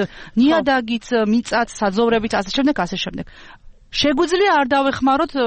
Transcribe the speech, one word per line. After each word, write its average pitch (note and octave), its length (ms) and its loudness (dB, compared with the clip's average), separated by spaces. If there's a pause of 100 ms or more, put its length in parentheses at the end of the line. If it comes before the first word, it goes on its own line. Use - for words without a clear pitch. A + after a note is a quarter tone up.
(320)
ნიადაგიც, B3+ 720 2 (180)
მიწაც, A3+ 460 0
საძოვრებით, A3 640 0
ასე G3 180 -4
შემდეგ, C#4 260 0
ასე F3+ 200 -4
შემდეგ. - 280 -8 (680)
შეგვიძლია E4+ 600 2
არ C#4+ 140 2
დავეხმაროთ C#4 640 0 (160)